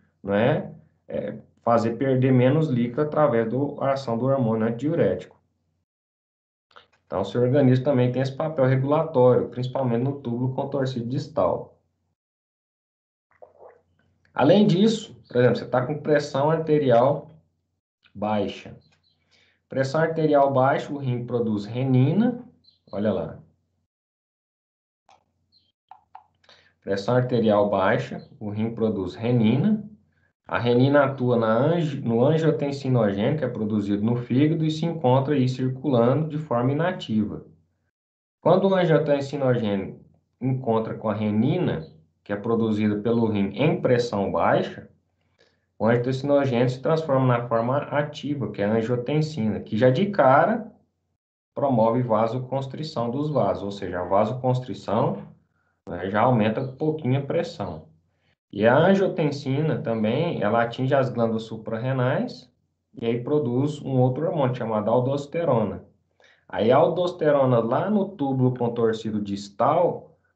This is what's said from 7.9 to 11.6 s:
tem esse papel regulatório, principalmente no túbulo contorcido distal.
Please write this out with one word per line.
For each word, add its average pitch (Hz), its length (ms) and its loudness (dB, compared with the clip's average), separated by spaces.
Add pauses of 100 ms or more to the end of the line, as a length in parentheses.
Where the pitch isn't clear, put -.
tem 127 80 -2
esse 131 160 -4
papel 156 300 0
regulatório, 131 840 2
principalmente 127 540 -4
no 143 180 -4
túbulo 123 340 -4
contorcido 135 540 -4
distal. - 720 -4 (2500)